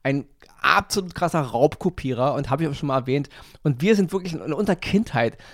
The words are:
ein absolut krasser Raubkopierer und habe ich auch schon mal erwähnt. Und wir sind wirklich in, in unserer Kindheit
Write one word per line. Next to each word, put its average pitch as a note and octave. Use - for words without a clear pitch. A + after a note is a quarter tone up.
ein C#3
absolut F#3
krasser E3
Raubkopierer C3
und A#2+
habe C#3+
ich D#3+
auch C#3
schon D3+
mal C3+
erwähnt. C3
Und C3+
wir G#3+
sind G3
wirklich F#3
in, D#3+
in C#3+
unserer G3+
Kindheit C#3